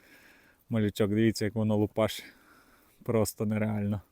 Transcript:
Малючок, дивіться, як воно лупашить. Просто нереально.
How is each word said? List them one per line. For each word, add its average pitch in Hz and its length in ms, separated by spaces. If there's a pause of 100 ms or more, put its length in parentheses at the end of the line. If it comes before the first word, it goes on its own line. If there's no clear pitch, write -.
(680)
Малючок, 107 420
дивіться, 110 340
як 101 100
воно 107 220
лупашить. 107 480 (760)
Просто 110 440
нереально. 107 640